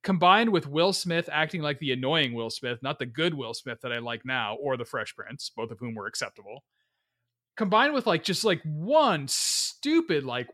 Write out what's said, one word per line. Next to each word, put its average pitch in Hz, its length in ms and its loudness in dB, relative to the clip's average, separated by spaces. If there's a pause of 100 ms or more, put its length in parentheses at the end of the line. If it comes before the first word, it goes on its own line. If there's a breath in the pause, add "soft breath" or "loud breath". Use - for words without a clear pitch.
combined 196 480 6
with 170 160 2
Will 165 260 2
Smith 170 380 -2
acting 156 300 -2
like 147 180 -2
the 143 120 -2
annoying 131 420 0
Will 113 160 -4
Smith, 120 320 -6
not 131 160 -4
the 131 80 -4
good 156 300 -2
Will 117 180 -8
Smith 117 280 -10
that 123 100 -6
I 117 80 -2
like 117 260 -8
now, 117 300 -2
or 135 200 -2
the 120 100 -6
Fresh 110 300 -8
Prince, 110 400 -14
both 113 140 -6
of 117 100 -14
whom 117 140 -8
were 104 140 -10
acceptable. 107 560 -10 (920)
Combined 220 380 4
with, 254 140 0
like, 170 160 2
just, 190 200 -2
like, 196 200 2
one 170 640 2
stupid, - 1000 0
like, 123 280 -4